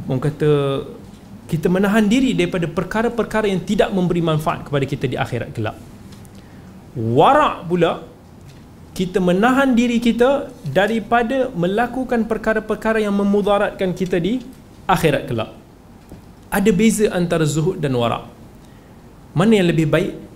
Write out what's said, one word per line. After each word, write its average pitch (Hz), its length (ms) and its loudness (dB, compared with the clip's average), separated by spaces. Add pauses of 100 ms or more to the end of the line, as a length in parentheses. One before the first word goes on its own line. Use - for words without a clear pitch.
orang 131 100 -2
kata, 151 320 0 (960)
kita 170 240 -2
menahan 202 380 2
diri 247 260 2
daripada 170 320 -2
perkara-perkara 214 800 -2
yang 190 160 -2
tidak 208 300 0
memberi 180 260 0
manfaat 156 480 -2
kepada 143 160 -2
kita 131 240 -4
di 123 80 -4
akhirat 120 400 -6
kelak. 107 220 -6 (1200)
Wara' 165 680 4
pula, 165 400 -2 (880)
kita 185 320 -2
menahan 247 500 4
diri 240 240 2
kita 240 540 2 (160)
daripada 226 880 0
melakukan 226 720 -2
perkara-perkara 220 720 -2
yang 208 160 0
memudaratkan 202 800 0
kita 185 240 -2
di 220 240 -2 (400)
akhirat 165 460 0
kelak. 110 260 -4 (960)
Ada 202 240 2
beza 214 400 4
antara 170 320 0
zuhud 156 320 0
dan 139 160 0
wara'. 117 320 0 (1040)
Mana 202 300 4
yang 170 100 4
lebih 156 160 2
baik, 165 320 0 (160)